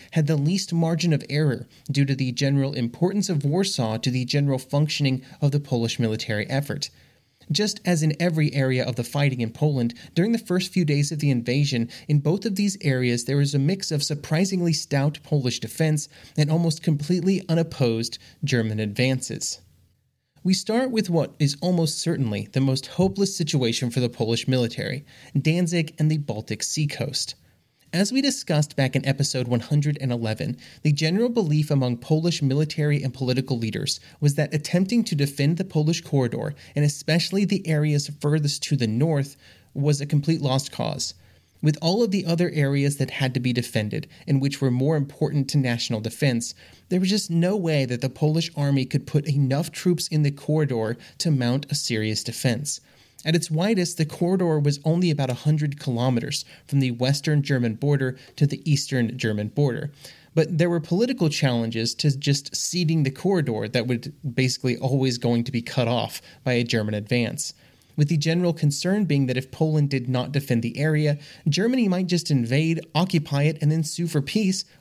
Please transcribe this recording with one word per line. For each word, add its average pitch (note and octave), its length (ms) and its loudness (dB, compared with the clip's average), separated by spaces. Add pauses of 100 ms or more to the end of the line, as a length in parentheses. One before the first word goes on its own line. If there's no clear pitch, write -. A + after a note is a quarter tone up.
(100)
had D#3 160 2
the D#3 100 2
least E3+ 380 0
margin E3 400 2
of C#3+ 160 -2
error C#3+ 360 0 (240)
due C#3 140 4
to C#3 100 0
the B2+ 180 -2
general C#3 420 0
importance F#3 560 -2
of D3 160 0
Warsaw C#3 500 0
to A#2+ 140 -2
the B2+ 160 -2
general C#3+ 320 0
functioning C#3+ 640 0 (180)
of C#3+ 120 4
the C#3+ 80 2
Polish A#2 380 -2
military A2 520 -2
effort. C3 400 -4 (640)
Just G#3 320 0
as F3 180 2
in D#3 160 2
every D#3+ 340 2
area C3 320 2
of B2 120 -4
the A#2+ 80 -4
fighting C3+ 360 0
in A2+ 120 -2
Poland, C3 420 0 (200)
during G3+ 180 2
the A3+ 60 2
first F#3 340 -2
few F3+ 120 2
days C#3+ 280 0
of D3+ 80 -6
the C#3+ 100 2
invasion, B2 580 0 (200)
in D3+ 100 4
both D#3 260 0
of G3+ 120 -2
these G3+ 240 0
areas B2+ 440 0
there C3+ 120 0
was C#3+ 180 2
a D3 60 2
mix F3+ 320 0
of D3 100 -2
surprisingly E3+ 720 0
stout C#3+ 500 -2
Polish B2+ 380 -2
defense D#3 480 -2 (280)
and D3+ 140 2
almost E3 320 2
completely F3 640 0
unopposed B2 720 0 (240)
German A2 380 0
advances. B2 800 -2 (800)
We F#3+ 120 2
start G#3+ 360 0
with A3 180 0
what D#3+ 300 0
is C#3+ 220 2
almost E3+ 400 2
certainly A2 500 -2
the C3 100 0
most C3+ 280 0
hopeless F#3+ 480 0
situation B2+ 540 0
for B2+ 100 0
the B2 80 2
Polish A2+ 400 0
military, A#2+ 560 0 (360)
Danzig E3 600 0
and D3+ 100 4
the D#3 80 0
Baltic A2 460 -6
Sea D3+ 240 -2
coast. - 480 -6 (560)
As G3+ 200 0
we C4 80 2
discussed E3 560 0
back C3+ 200 0
in C3 100 0
episode C3+ 400 -2
one A#2+ 140 2
hundred D3 400 0
and C3+ 100 -2
eleven, A2+ 480 -4 (240)
the D3+ 100 2
general E3 360 2
belief D#3 420 2
among B2+ 280 2
Polish D#3+ 440 0
military D3 600 0
and B2+ 120 -4
political C3 420 0
leaders A2+ 440 -4 (200)
was C#3+ 140 4
that D3+ 180 0
attempting F#3 520 0
to - 100 -2
defend C#3+ 420 0
the - 80 -4
Polish D#3 380 0
corridor, B2 520 -2 (200)
and D3 100 2
especially E3 600 0
the G3 220 -2
areas D3+ 440 0 (100)
furthest D3 440 0
to D3 120 0
the A#2+ 120 0
north, C#3 480 0 (360)
was C#3+ 280 0
a C#3+ 60 -6
complete D3 360 2
lost C3+ 300 0
cause. - 420 -6 (480)
With D3+ 180 2
all F#3 220 0
of A3 80 0
the F#3+ 160 0
other E3+ 260 0
areas C#3 440 2
that C3 160 -2
had C3 220 -2
to - 60 0
be B2 120 0
defended, A2 560 -2 (180)
and C#3 160 4
which C#3+ 180 -2
were C3+ 120 2
more C3+ 240 2
important C#3+ 540 -2
to D3+ 80 2
national A#2+ 420 0
defense, A#2 540 -2 (340)
there F#3 120 0
was F#3 80 0
just G3+ 220 -2
no E3+ 260 2
way D#3+ 300 0
that A#2+ 140 -4
the C3 100 -2
Polish D#3 460 0
army C#3 280 2
could C#3+ 220 -2
put D3+ 220 0
enough C#3+ 420 0
troops - 380 -2
in D3+ 140 0
the C#3+ 100 2
corridor C3 640 -2 (200)
to F3 120 -2
mount C3 400 0
a D3 60 -2
serious A2 480 -2
defense. A#2+ 560 -4 (440)
At D#3+ 100 0
its E3+ 160 0
widest, F3 460 0
the D#3+ 100 0
corridor F3 540 0
was C#3+ 240 2
only E3+ 260 2
about C#3+ 200 0
a A#2+ 40 -2
hundred D3+ 460 0
kilometers B2 640 0 (200)
from C#3+ 140 0
the C3 140 2
western C#3+ 500 0
German B2 320 0
border C3 420 0 (200)
to D3 100 4
the D#3 240 -4
eastern C3 480 0
German G#2+ 300 -2
border. C3+ 420 -2 (460)
But D#3 220 0
there F3 120 2
were E3+ 80 0
political G3+ 500 0
challenges A#2 680 0
to C#3 200 2
just C#3+ 380 -2
ceding E3 480 0
the C3+ 80 0
corridor C#3 560 -2
that A#2 220 0
would B2 260 -4 (180)
basically B2+ 440 0
always C3 420 0
going A#2+ 240 0
to A#2 80 -6
be A#2+ 100 -2
cut A#2 280 -2
off A2+ 340 -2 (220)
by B2+ 80 0
a A#2+ 100 2
German A2 320 -2
advance, A2 580 -2 (440)
with D3 120 4
the E3+ 80 2
general E3 360 2
concern F3 540 0
being C#3+ 200 2
that B2+ 120 -2
if C3 120 -8
Poland D#3 400 0
did B2+ 180 -2
not B2+ 220 -2
defend C#3 320 0
the A#2+ 160 -4
area, D3+ 400 2 (300)
Germany A3 400 2
might F#3 180 0
just E3+ 240 -2
invade, D3 640 0
occupy D3 500 0
it, D3+ 160 0
and D3 120 2
then E3 100 0
sue E3 240 -4
for D#3 160 -2
peace F#3+ 420 -2 (160)